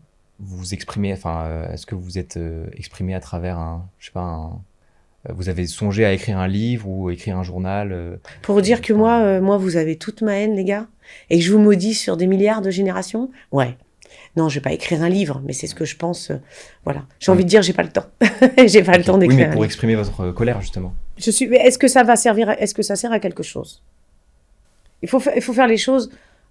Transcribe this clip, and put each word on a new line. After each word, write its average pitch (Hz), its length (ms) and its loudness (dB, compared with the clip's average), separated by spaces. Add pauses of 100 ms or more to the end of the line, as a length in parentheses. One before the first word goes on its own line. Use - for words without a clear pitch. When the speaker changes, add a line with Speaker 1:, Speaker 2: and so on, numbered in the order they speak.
(380)
Speaker 1:
vous 95 180 -16
vous 90 180 -12
exprimez, 98 380 -6
enfin, 82 340 -6
euh, 80 260 -8
est-ce - 140 -14
que - 80 -12
vous 90 240 -10
êtes, - 200 -10
euh, 82 360 -10
exprimé 92 400 -10
à 92 60 -8
travers 87 380 -8
un, 85 280 -8 (120)
je - 80 -20
sais - 60 -20
pas, 92 100 -10
un, 82 300 -8 (760)
euh, 87 60 -10
vous 90 160 -6
avez 87 160 -4
songé 104 400 -2
à 98 80 2
écrire 95 240 -4
un 92 100 -2
livre 107 400 -4
ou 95 220 -6
écrire 90 260 -6
un 92 60 -4
journal, 92 500 -6
euh, 87 240 -10 (240)
Speaker 2:
Pour 208 140 -2
vous 202 80 4
dire 226 160 2
Speaker 1:
euh, - 20 -14
Speaker 2:
que - 140 -2
Speaker 1:
enfin 208 40 2
Speaker 2:
moi, 226 200 4
euh, 196 240 2
moi, 196 160 2
vous 185 180 -2
avez 160 200 -2
toute - 260 -12
ma 208 140 0
haine, 214 180 -2
les 190 100 -4
gars, 202 220 -4 (420)
et 165 100 4
que 170 60 0
je 185 80 0
vous 214 60 6
maudis 208 360 4
sur 196 220 -4
des 175 100 0
milliards 202 360 2
de 190 80 -2
générations ? 190 600 -4 (220)
Ouais. 123 240 -2 (600)
Non, 160 140 0
je 139 60 -4
vais 139 60 -6
pas 131 100 -4
écrire 160 300 -4
un 170 60 0
livre, 170 380 -2
mais 143 80 -8
c'est - 120 -10
ce 151 80 -10
que 156 120 -6
je - 100 -10
pense, 170 340 -6
euh, 147 60 -6 (480)
voilà. 147 200 -6 (160)
J'ai - 100 2
Speaker 1:
Ouais. 190 60 6
Speaker 2:
envie 185 80 4
de 175 40 0
dire, 202 140 6
j'ai 180 100 0
pas 175 100 0
le 165 60 -6
temps. - 160 -4 (160)
<laughs> 254 460 6
J'ai 196 160 8
pas 180 100 2
Speaker 1:
Ok. 180 60 8
Speaker 2:
le 175 60 0
temps 185 100 4
Speaker 1:
Oui, 196 60 6
Speaker 2:
d'écrire 135 180 6
Speaker 1:
mais 127 60 6
Speaker 2:
un 151 80 2
Speaker 1:
pour 107 100 2
Speaker 2:
livre. - 20 2
Speaker 1:
exprimer 113 300 0
votre, 104 260 -2
euh, 90 120 -4
colère, 113 280 -2
justement. 92 320 -8 (240)
Speaker 2:
Je - 140 -4
suis, 240 160 0
mais 233 100 6
est-ce 247 220 6
que 269 100 6
ça 254 140 6
va 233 140 6
servir 214 340 2
à, - 100 -2
est-ce 208 140 -4
que 220 80 -2
ça 202 140 -4
sert 233 160 -6
à 220 60 0
quelque 185 240 -6
chose ? - 400 -14 (1200)
Il 170 80 -8
faut 262 120 0
fa-, 277 140 -2
il 240 60 -2
faut 240 140 -4
faire 254 120 4
les 220 120 2
choses, 262 320 0 (400)